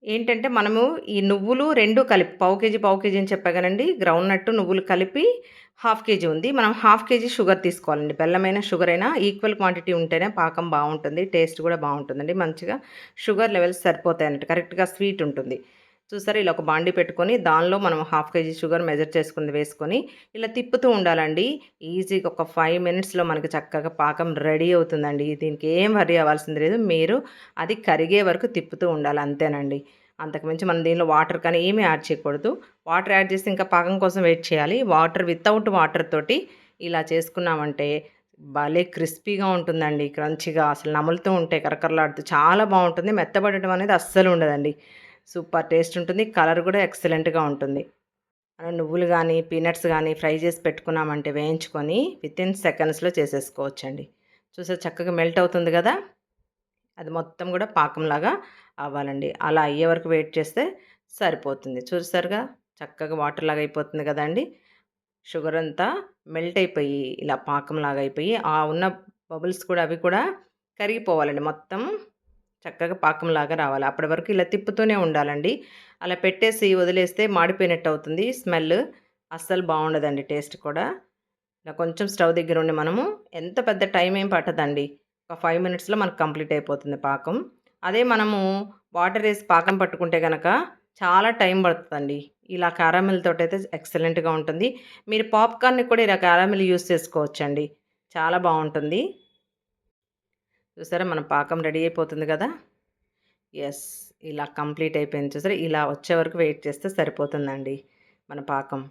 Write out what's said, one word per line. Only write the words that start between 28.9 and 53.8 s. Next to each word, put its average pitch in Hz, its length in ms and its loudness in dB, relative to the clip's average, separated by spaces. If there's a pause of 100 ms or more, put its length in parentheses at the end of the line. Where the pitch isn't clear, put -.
ఉండాలి, 147 300 0
అంతేనండి. 143 540 -2 (400)
అంతకుమించి 160 500 -6
మనం 165 160 0
దీనిలో 165 260 2
వాటర్ 160 320 2
కానీ 170 240 2
ఏమీ 214 160 2
యాడ్ 160 240 2
చేయకూడదు. 147 420 -4 (400)
వాటర్ 185 260 0
యాడ్ 190 180 4
చేస్తే 190 200 -4
ఇంకా 185 200 0
పాకం 180 300 2
కోసం 190 240 2
వెయిట్ 165 200 4
చేయాలి. 160 320 0 (140)
వాటర్, 165 360 4
without 208 460 2
వాటర్ 160 380 2
తోటి 156 240 2 (500)
ఇలా 165 140 0 (100)
చేసుకున్నామంటే 160 760 -2 (520)
భలే 147 440 0 (120)
క్రిస్పీగా 190 600 -2
ఉంటుందండి, 156 500 0 (100)
క్రంచీగా 151 560 0
అసలు 151 240 -6
నములుతూ 165 320 0 (120)
ఉంటే 160 260 0
కరకరలాడుతూ 151 560 0 (100)
చాలా 170 400 6
బాగుంటుంది. 180 460 4
మెత్తబడటం 190 580 0
అనేది 202 220 2
అస్సలు 190 360 4
ఉండదండి, 147 380 2 (580)
సూపర్ 165 400 -4
టేస్ట్ 165 300 2
ఉంటుంది. 185 220 0 (140)
కలర్ 165 300 4
కూడా 185 200 2
ఎక్సలెంట్గా 160 640 0
ఉంటుంది. 139 320 -4 (760)
మనం 170 180 -8
నువ్వులు 170 380 -2
కానీ 165 200 2 (140)
పీనట్స్ 165 460 -2
కానీ 156 260 0
ఫ్రై 156 140 0 (100)
చేసి 170 220 -2
పెట్టుకున్నామంటే 151 720 -4
వేయించుకొని 160 600 -2 (240)
within 185 280 -4 (160)
సెకండ్స్‌లో 160 520 0
చేసేసుకోవచ్చండి. 139 840 -6 (520)